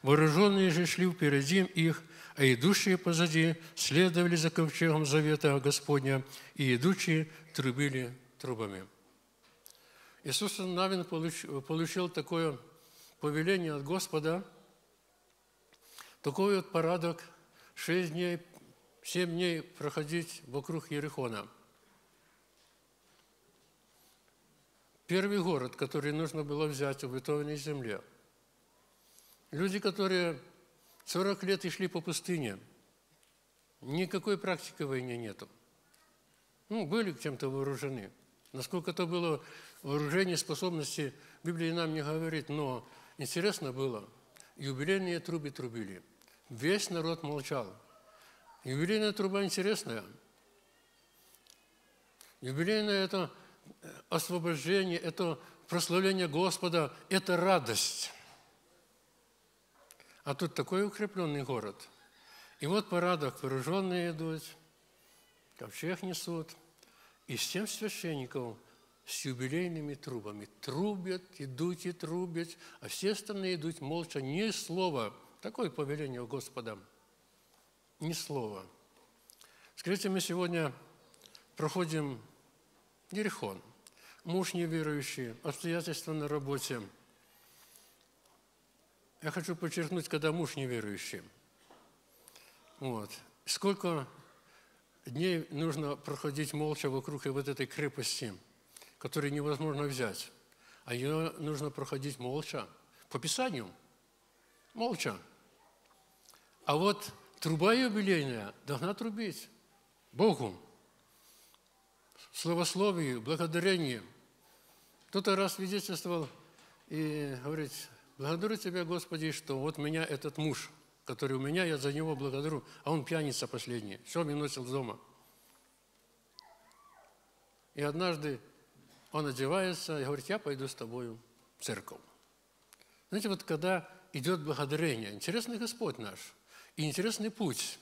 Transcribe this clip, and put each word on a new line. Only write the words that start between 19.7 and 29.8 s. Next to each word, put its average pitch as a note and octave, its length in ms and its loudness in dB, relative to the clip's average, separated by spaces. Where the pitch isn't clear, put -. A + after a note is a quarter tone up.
вокруг C#3+ 460 -4
Ерихона. C3 560 -4
Первый G3 340 4
город, C#3+ 340 0
который C#3+ 360 0
нужно D#3 320 -2
было D3 240 0
взять C#3 360 -2
в B2+ 80 -6
обетованной D3 440 -2
земле. C#3 480 -4
Люди, F#3+ 300 0
которые F#3 600 2